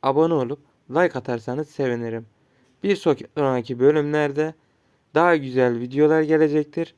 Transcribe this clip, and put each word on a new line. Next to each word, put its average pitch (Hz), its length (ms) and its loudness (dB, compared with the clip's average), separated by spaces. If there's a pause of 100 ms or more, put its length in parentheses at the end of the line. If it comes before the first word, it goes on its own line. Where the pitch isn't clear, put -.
abone 151 320 2
olup 135 260 -2 (300)
like 160 280 0
atarsanız 123 500 -8
sevinirim. 117 580 -6 (560)
Bir 196 140 0
sonraki 131 840 -2
bölümlerde 151 760 0 (600)
daha 170 220 4
güzel 127 440 0
videolar 147 420 2
gelecektir. 151 760 0